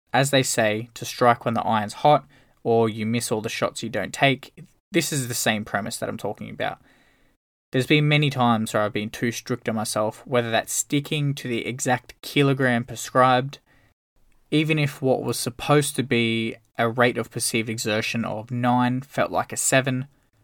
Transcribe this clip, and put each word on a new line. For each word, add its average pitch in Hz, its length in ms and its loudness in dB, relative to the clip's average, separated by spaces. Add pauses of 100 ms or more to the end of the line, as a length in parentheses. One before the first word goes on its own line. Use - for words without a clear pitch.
(140)
as 139 180 2
they 135 140 4
say, 110 500 0
to - 100 -12
strike 120 400 4
when 117 100 -2
the 110 120 -2
iron's 107 280 -2
hot, 147 320 4 (360)
or 117 260 2
you 107 180 -6
miss 117 260 -2
all 107 80 -2
the 110 80 -4
shots - 340 -4
you 113 60 -6
don't 104 240 -4
take, - 420 0 (380)
this 165 200 0
is 135 140 -4
the 120 80 -6
same 110 300 -2
premise 107 320 -6
that 110 120 -8
I'm 107 80 -8
talking - 320 -10
about. - 300 -8 (920)
There's 127 140 0
been 151 200 4
many 147 220 4
times 120 460 0
where 107 80 2
I've 104 100 -2
been 104 160 -4
too 117 240 -4
strict - 340 -6
on 113 80 -2
myself, 110 520 -2
whether 120 240 0
that's - 240 -2
sticking 143 640 -2
to 131 120 -8
the 117 180 -2
exact - 540 -4
kilogram 135 640 2
prescribed, 127 760 2 (920)
even 156 280 2
if 143 220 -2
what 127 220 2
was 120 160 -4
supposed 143 580 0
to 151 60 0
be 117 540 0 (200)
a 117 140 0
rate 120 260 4
of 113 140 -4
perceived 117 400 -2
exertion 113 560 -2
of 107 240 -8
nine 123 500 2
felt 92 320 -4
like - 220 -2
a - 20 -8
seven, 131 500 0 (380)